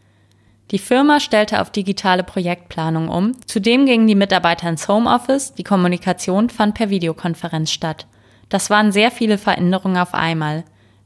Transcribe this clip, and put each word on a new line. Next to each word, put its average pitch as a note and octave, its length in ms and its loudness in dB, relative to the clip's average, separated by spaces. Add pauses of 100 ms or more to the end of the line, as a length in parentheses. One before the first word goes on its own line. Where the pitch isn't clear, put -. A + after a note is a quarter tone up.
(720)
Die G3 80 -2
Firma C#4+ 400 2
stellte G#3+ 420 0
auf - 80 -10
digitale F#3+ 540 -2
Projektplanung E3 840 -4
um. G#3 280 -2 (100)
Zudem A#3 400 2
gingen A3+ 220 4
die G#3 80 4
Mitarbeiter F3 520 0
ins E3 200 -4
Homeoffice, A#3+ 680 0
die F3+ 100 -10
Kommunikation F#3 840 0
fand G#3 240 0
per G#3+ 160 -2
Videokonferenz E3 800 -4
statt. - 380 -8 (400)
Das G3 220 -4
waren G#3 200 4
sehr G#3+ 220 4
viele G#3+ 260 0
Veränderungen F#3 600 0
auf F3+ 160 -2
einmal. D#3+ 500 -2 (420)